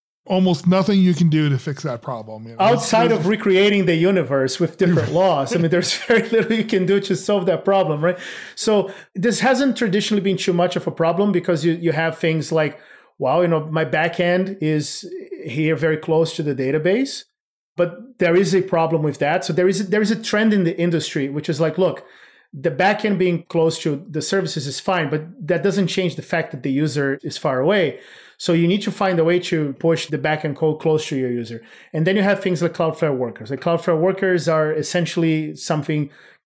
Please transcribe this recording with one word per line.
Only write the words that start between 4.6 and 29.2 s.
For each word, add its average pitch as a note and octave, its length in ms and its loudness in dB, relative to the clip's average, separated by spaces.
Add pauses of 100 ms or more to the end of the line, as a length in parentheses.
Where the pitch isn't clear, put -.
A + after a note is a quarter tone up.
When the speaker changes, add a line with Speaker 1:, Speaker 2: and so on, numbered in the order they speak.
Speaker 1:
with E3+ 180 -2
different F3 340 2
Speaker 2:
<laughs> D#3+ 80 2
Speaker 1:
laws, E3+ 320 2
I - 60 0
mean, E3 140 2
there's F3 220 2
<laughs> - 120 -8
very A3+ 220 2
little A3+ 240 2
you A3 120 0
can F#3+ 220 0
do G3 140 4
to G3 160 -2
solve G3+ 300 0
that F3 180 0
problem, D#3+ 400 2
right? F3+ 140 0 (360)
So G#3 380 0 (240)
this G3 240 0
hasn't C4 360 2
traditionally G3+ 460 0
been F#3+ 140 0
too - 160 -2
much F3 240 0
of E3+ 100 -4
a D3+ 60 -4
problem E3+ 400 0
because F3 320 0
you, E3+ 80 2
you E3+ 180 -2
have D#3+ 280 -2
things D#3+ 340 -2
like, D#3 260 0 (400)
wow, C#3 220 2
you F3 80 2
know, D#3 180 0
my D#3+ 180 0
backend F3 760 0
is D#3 520 -2 (320)
here D#3 300 0
very D#3 220 0
close D#3+ 400 0
to E3 80 -4
the D3 100 -2
database. D#3 680 -2 (520)
But - 440 -4
there E3+ 140 2
is F#3 200 4
a F#3 80 4
problem E3 400 0
with D3 160 -2
that. D3+ 260 0
So - 80 -4
there F3+ 160 2
is G3+ 140 0
a, - 20 -2
there G3+ 160 0
is G#3+ 100 2
a A3 120 -2
trend G#3+ 320 2
in F#3+ 100 2
the E3 160 0
industry, D#3+ 480 -2
which D3 220 -6
is C#3+ 100 -2
like, D#3 160 0
look, F#3 300 -2 (440)
the D#3 200 -4
backend G3+ 480 0
being F3 320 0
close E3 300 0
to D3+ 280 -2
the D3+ 140 -6
services E3 440 -2
is C#3 140 -8
fine, E3+ 300 -2
but D#3 160 -4 (200)
that F3 160 0
doesn't F#3 260 2
change F3+ 280 -2
the D#3 60 -12
fact - 300 -4
that B2+ 100 -12
the C#3 100 -2
user C#3 500 -2
is C#3+ 140 -10
far C3 240 -2
away. E3+ 400 0 (380)
So - 160 0
you E3+ 120 4
need G3 140 2
to G#3 100 -4
find F#3+ 280 -2
a D#3+ 60 4